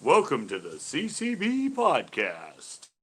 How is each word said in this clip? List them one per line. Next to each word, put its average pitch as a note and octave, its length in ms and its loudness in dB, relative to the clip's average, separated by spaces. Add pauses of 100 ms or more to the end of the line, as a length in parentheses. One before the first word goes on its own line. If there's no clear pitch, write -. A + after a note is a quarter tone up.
Welcome C3 480 4
to F#2+ 100 -4
the E2+ 200 -10
C F#3 300 -4
C A#3 260 -4
B B3+ 360 0
podcast. G#2 1160 -2 (140)